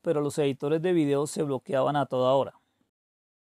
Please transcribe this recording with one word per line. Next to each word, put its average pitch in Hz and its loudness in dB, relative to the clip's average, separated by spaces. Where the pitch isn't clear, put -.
pero 151 -2
los 143 -4
editores 147 0
de 180 0
video 143 2
se 165 -4
bloqueaban 139 -2
a 139 0
toda 127 2
hora. 131 0